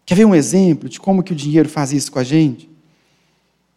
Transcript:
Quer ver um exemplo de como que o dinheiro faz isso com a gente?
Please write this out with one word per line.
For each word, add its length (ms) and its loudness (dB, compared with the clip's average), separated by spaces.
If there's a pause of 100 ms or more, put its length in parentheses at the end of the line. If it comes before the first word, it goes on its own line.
Quer 120 -2
ver 80 6
um 100 4
exemplo 540 0
de 100 -18
como 240 -2
que 100 -10
o 40 -4
dinheiro 320 0
faz 240 -6
isso 180 -6
com 80 -8
a 60 -4
gente? 440 -2 (1080)